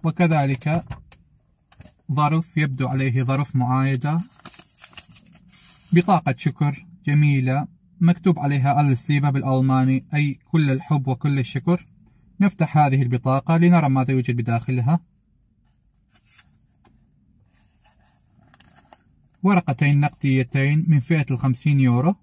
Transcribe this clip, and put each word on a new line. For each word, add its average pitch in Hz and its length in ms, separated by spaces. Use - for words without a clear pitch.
وكذلك 156 800
ظرف، 147 440
يبدو 135 320
عليه 131 340
ظرف 135 340
معايدة، 131 640
بطاقة 170 460
شكر 147 480
جميلة 143 640
مكتوب 170 380
عليها 143 420
"ألس 135 300
ليبا" 143 200
بالألماني، 131 760
أي 147 300
كل 156 260
الحب 135 380
وكل 139 300
الشكر. 139 480
نفتح 185 380
هذه 135 240
البطاقة 131 540
لنرى 170 320
ماذا 131 240
يوجد 127 240
بداخلها. 120 640
ورقتين 147 580
نقديتين 139 880
من 151 120
فئة 151 300
الخمسين 135 500
يورو 131 420